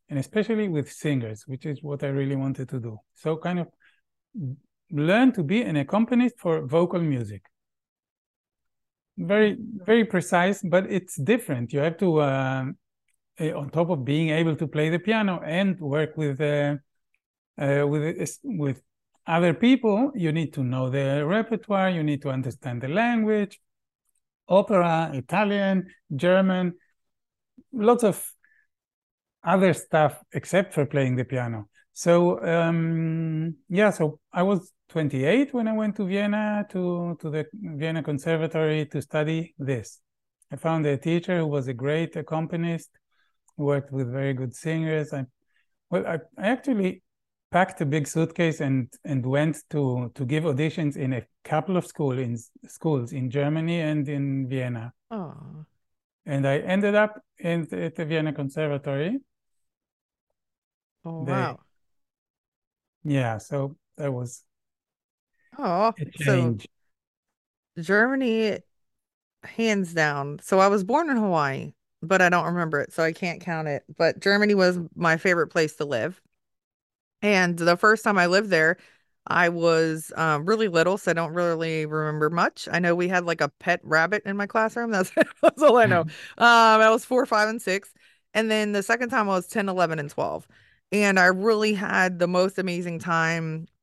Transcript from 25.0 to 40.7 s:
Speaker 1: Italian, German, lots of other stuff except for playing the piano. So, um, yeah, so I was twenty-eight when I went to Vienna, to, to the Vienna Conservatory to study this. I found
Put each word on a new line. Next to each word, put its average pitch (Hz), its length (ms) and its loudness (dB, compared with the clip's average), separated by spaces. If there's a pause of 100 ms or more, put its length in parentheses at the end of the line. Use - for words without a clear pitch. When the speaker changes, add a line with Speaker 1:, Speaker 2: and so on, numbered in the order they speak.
Speaker 1:
Italian, 196 720 0 (300)
German, 180 600 2 (960)
lots 240 320 4
of 185 200 0 (1160)
other 185 320 4
stuff - 480 0 (120)
except 190 400 -2
for 147 120 0
playing 131 300 0
the 127 80 -2
piano. 120 460 -6 (240)
So, 175 500 2
um, 165 1120 0 (140)
yeah, 196 220 4
so 151 280 -2 (140)
I 175 100 0
was 190 300 -2 (160)
twenty-eight 156 640 0
when 233 140 -2
I 220 60 -2
went 214 220 -2
to 208 100 -4
Vienna, 208 640 -2
to, 175 500 -4
to 160 80 -8
the 151 240 -4
Vienna 165 500 -6
Conservatory 156 840 -2
to 143 140 -6
study 160 560 -4
this. 131 420 -6 (520)
I 135 60 -12
found 160 280 -2